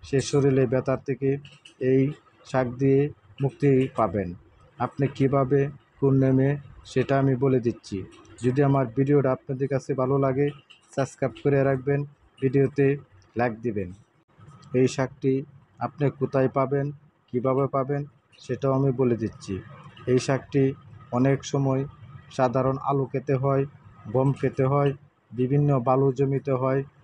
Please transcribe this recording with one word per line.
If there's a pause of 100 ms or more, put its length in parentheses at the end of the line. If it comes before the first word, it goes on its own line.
সেই
শরীরে
ব্যথার
থেকে (520)
এই (440)
শাক (120)
দিয়ে (400)
মুক্তি (260)
পাবেন। (500)
আপনি
কিভাবে, (360)
কোন
নেমে, (340)
সেটা
আমি
বলে
দিচ্ছি। (440)
যদি
আমার (100)
ভিডিওটা
আপনাদের
কাছে
ভালো
লাগে, (440)
সাবস্ক্রাইব
করে
রাখবেন, (380)
ভিডিওতে (500)
লাইক
দিবেন। (840)
এই
শাকটি (460)
আপনি
কোথায়
পাবেন, (380)
কিভাবে
পাবেন, (360)
সেটাও
আমি
বলে
দিচ্ছি। (520)
এই
শাকটি (500)
অনেক
সময় (480)
সাধারণ
আলু
খেতে
হয়, (460)
গম
খেতে
হয়, (420)
বিভিন্ন (100)
বালু
জমিতে
হয় (240)